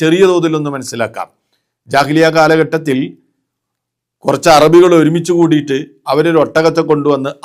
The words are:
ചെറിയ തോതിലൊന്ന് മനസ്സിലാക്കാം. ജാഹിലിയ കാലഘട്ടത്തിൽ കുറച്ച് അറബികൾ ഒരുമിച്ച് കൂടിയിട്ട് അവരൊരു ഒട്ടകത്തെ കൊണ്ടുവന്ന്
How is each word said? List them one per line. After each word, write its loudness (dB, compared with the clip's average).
ചെറിയ 0
തോതിലൊന്ന് -4
മനസ്സിലാക്കാം. -10
ജാഹിലിയ 2
കാലഘട്ടത്തിൽ 0
കുറച്ച് 0
അറബികൾ 4
ഒരുമിച്ച് -2
കൂടിയിട്ട് 0
അവരൊരു 0
ഒട്ടകത്തെ -2
കൊണ്ടുവന്ന് -2